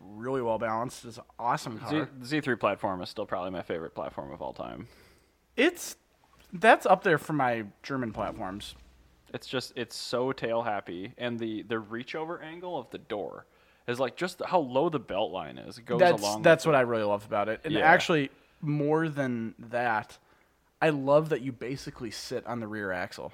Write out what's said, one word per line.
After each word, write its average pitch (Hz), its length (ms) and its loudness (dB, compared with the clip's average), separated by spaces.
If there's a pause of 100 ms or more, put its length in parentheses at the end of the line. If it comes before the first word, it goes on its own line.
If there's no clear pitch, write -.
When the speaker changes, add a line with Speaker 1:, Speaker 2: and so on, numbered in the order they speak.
Speaker 1:
really 113 400 -4
well 113 160 0
balanced. 113 480 -4
It's 117 140 -16
an - 40 -18 (140)
awesome 120 400 -2 (100)
Speaker 2:
Z-, 147 80 0
Speaker 1:
car. 151 140 0 (160)
Speaker 2:
Z 147 160 0
three 127 140 0
platform 98 480 0
is - 60 -10
still 101 180 -6
probably 95 240 -4
my 85 100 -6
favorite 80 320 -6
platform 69 380 -8
of - 100 -14
all 65 100 -6
time. 60 360 -12 (680)
Speaker 1:
It's, - 400 0 (560)
that's 220 360 6
up 185 160 6
there 160 160 6
for - 140 -4
my 120 320 0 (180)
German 127 300 -6
platforms. 101 600 -6 (580)
Speaker 2:
It's - 140 -10
just, - 300 -6
it's 120 200 -8
so 127 360 -2
tail 117 320 -2
happy, 101 560 -6
and 117 180 -4
the, 110 240 -4
the 113 160 -2
reach 113 380 -8
over 160 260 -8
angle 170 380 -10
of 117 100 -12
the 95 80 -10
door 90 480 -8 (400)
is, 120 140 -2
like, 123 160 -2
just - 280 -6
how 180 140 0
low 139 320 2
the 151 100 0
belt 95 320 -2
line 76 280 -8
is. 85 180 -14
It 117 80 -20
goes 117 140 0
Speaker 1:
That's, 139 200 8
Speaker 2:
along 104 220 0
Speaker 1:
that's 160 240 8
Speaker 2:
with 156 80 6
Speaker 1:
what 139 60 8
Speaker 2:
it. - 0 -
Speaker 1:
I - 100 8
really 113 140 2
love 104 240 2
about 104 200 0
it. 107 160 -2
And 107 120 -2
Speaker 2:
Yeah. 107 60 2
Speaker 1:
actually, 156 500 6 (280)
more 151 480 2
than 127 520 -4
that, 117 580 -2 (640)
I 160 80 6
love 147 400 4
that 139 120 0
you 135 100 -4
basically 123 580 -8
sit - 380 -8
on 120 140 -4
the 107 60 -6
rear 104 240 -4
axle. 90 420 -6